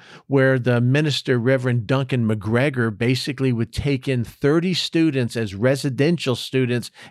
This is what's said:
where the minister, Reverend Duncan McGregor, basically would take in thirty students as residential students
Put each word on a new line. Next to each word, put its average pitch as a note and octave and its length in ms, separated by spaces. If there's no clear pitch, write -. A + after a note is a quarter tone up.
where C3 280
the B2 240
minister, C3+ 560
Reverend B2 520
Duncan C3 400
McGregor, A2+ 680
basically B2+ 560
would A#2 200
take C#3 340
in B2+ 160
thirty D#3+ 500
students C#3+ 640
as G#2+ 200
residential C3+ 800
students B2+ 560